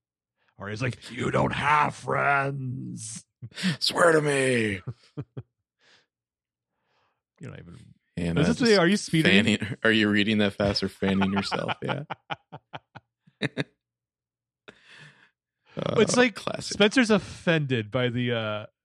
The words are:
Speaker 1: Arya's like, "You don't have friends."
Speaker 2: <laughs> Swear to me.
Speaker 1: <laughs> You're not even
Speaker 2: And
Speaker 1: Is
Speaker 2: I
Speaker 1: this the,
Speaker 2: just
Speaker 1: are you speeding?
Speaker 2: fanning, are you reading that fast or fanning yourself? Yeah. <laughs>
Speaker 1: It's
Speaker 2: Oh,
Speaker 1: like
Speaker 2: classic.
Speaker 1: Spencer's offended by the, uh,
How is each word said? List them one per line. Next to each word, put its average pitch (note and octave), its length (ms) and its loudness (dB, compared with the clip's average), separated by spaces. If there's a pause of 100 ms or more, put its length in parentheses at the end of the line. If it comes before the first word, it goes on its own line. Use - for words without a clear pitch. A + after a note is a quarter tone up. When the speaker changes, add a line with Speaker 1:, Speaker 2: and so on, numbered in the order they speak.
(600)
Speaker 1:
Arya's G#2+ 240 -8
like, B2 160 -6 (120)
"You - 200 -6
don't - 220 0
have D3 420 0
friends." C3 1300 -4 (260)
Speaker 2:
<laughs> F3 280 -4
Swear - 320 4
to D#3 100 4
me. C3 600 0 (360)
Speaker 1:
<laughs> C#3 60 -8 (2250)
You're D3 100 -16
not - 120 -16
even - 160 -20 (380)
Speaker 2:
And F3 220 -4
Speaker 1:
Is D#3 80 2
Speaker 2:
I - 40 2
Speaker 1:
this A#3+ 100 0
the, B3+ 80 2
Speaker 2:
just G#3 120 6
Speaker 1:
are E3+ 80 4
you G3+ 100 2
speeding? D#3 340 0 (120)
Speaker 2:
fanning, G#2+ 400 0
are A2 80 6
you A2 160 4
reading G#2 300 2
that G2+ 160 2
fast G2+ 300 0
or G2 40 0
fanning F#2+ 460 0
yourself? - 380 -2 (100)
Yeah. - 220 -4 (1400)
<laughs> - 60 -4 (2250)
Speaker 1:
It's - 400 0
Speaker 2:
Oh, B3 40 6
Speaker 1:
like B3 140 2
Speaker 2:
classic. - 380 -8
Speaker 1:
Spencer's G#3+ 380 4
offended C#3+ 800 0
by B2+ 160 0
the, A#2+ 240 -2
uh, G#2+ 340 -4 (200)